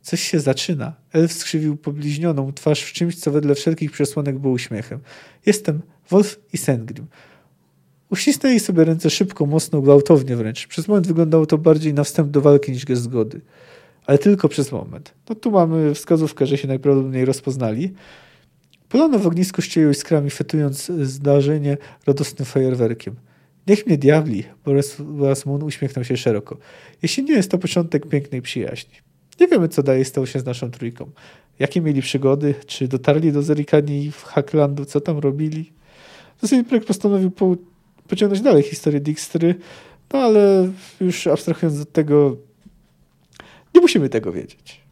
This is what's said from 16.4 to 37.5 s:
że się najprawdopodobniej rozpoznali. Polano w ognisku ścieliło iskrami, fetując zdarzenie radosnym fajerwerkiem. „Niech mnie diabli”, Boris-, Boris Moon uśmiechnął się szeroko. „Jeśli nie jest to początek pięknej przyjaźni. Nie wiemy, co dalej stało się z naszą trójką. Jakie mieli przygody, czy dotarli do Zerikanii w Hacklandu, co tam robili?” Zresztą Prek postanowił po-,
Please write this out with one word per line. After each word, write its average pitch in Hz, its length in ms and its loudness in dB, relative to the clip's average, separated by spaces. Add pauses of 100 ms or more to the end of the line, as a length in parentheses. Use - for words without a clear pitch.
że 135 120 -2
się 139 100 -6
najprawdopodobniej 131 580 0
rozpoznali. 131 680 -4 (960)
Polano 277 300 2
w 175 80 0
ognisku 180 340 -2
ścieliło 156 300 2
iskrami, 143 380 -2
fetując 143 600 -4 (100)
zdarzenie 143 760 0 (280)
radosnym 139 400 -2
fajerwerkiem. 123 720 -2 (520)
„Niech 208 200 2
mnie 165 100 2
diabli”, 139 460 2 (220)
Boris-, 139 360 -2
Boris 143 440 -2
Moon 143 180 -4
uśmiechnął 135 420 -6
się 123 120 -4
szeroko. 107 400 -2 (440)
„Jeśli 262 220 -4
nie 302 100 0
jest 190 180 2
to 180 60 0
początek 165 500 -2
pięknej 139 340 -4
przyjaźni. - 520 -10 (460)
Nie 349 80 6
wiemy, 208 220 2
co 147 140 0
dalej 135 220 2
stało 131 200 -4
się 131 140 -6
z 127 60 -8
naszą 123 260 -8
trójką. 120 380 -12 (500)
Jakie 139 220 -2
mieli 147 200 0
przygody, 139 540 0 (100)
czy - 220 -8
dotarli 143 440 0
do 143 100 0
Zerikanii 147 720 0
w - 120 -20
Hacklandu, 143 600 -2
co 143 160 -4
tam 151 160 -4
robili?” 151 540 -4 (680)
Zresztą 240 280 0
Prek 220 160 0
postanowił 190 460 0
po-, 180 260 0 (500)